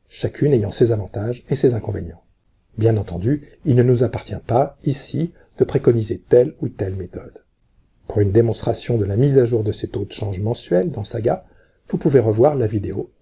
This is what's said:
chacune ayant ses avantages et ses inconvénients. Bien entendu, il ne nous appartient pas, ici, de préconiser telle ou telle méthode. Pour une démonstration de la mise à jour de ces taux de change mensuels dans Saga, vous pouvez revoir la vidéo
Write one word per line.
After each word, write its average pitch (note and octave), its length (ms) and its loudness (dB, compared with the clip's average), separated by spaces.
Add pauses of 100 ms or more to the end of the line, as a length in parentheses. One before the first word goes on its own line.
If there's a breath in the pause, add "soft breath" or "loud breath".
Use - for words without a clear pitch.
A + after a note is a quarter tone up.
chacune - 440 -2
ayant G#2 180 2
ses A#2 220 2
avantages A2 560 -6
et C#3+ 80 -2
ses B2+ 160 2
inconvénients. F2+ 500 -6 (540)
Bien A2 220 2
entendu, G2+ 440 -4 (220 loud breath)
il C#3 100 2
ne B2 80 6
nous B2 220 4
appartient G#2 420 -6
pas, C3 380 0
ici, C#3+ 480 -2 (240 soft breath)
de C3 80 4
préconiser A#2 540 0
telle - 420 2
ou C#3 80 -4
telle G2 280 -6
méthode. - 480 -14 (640)
Pour A2 120 0
une G2 100 2
démonstration A2+ 680 0
de G2+ 80 0
la G2+ 100 -2
mise C3+ 220 4
à B2 80 6
jour A2+ 160 0
de G#2 100 -2
ces - 160 -6
taux G2+ 160 -6
de - 80 -14
change G2+ 280 -6
mensuels E3 500 -2
dans A#2 120 -8
Saga, A#2 440 -4 (420 soft breath)
vous - 80 -6
pouvez C#3 240 4
revoir A2+ 340 2
la B2 120 -2
vidéo G2 440 -6 (120)